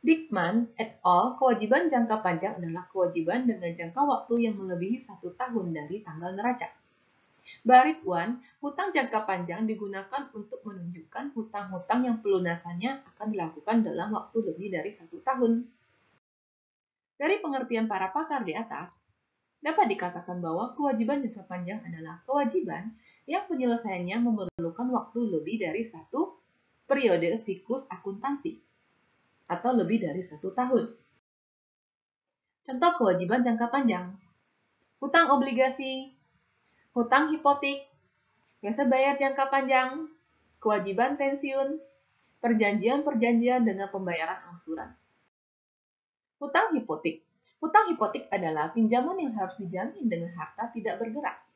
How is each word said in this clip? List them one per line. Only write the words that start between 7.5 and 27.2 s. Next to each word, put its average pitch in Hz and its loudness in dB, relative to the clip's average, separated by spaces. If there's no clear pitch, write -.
Baritwan, 247 6
hutang 349 -4
jangka 233 0
panjang 190 -4
digunakan 208 -6
untuk - -12
menunjukkan 190 -10
hutang-hutang 202 -4
yang 226 -2
pelunasannya 180 -2
akan - -10
dilakukan 196 2
dalam 180 -2
waktu 220 -2
lebih 175 -8
dari 180 -4
satu - -18
tahun. 240 2
Dari 381 0
pengertian 247 -2
para 190 -2
pakar 285 -2
di 160 -4
atas, 165 -10
dapat 311 2
dikatakan 180 -6
bahwa 175 -2
kewajiban 277 0
jangka 214 -6
panjang 180 -8
adalah 160 -12
kewajiban 220 -2
yang 359 -2
penyelesaiannya 226 -2
memerlukan 202 -2
waktu - -2
lebih 190 -2
dari 180 -2
satu 254 -6
periode 202 4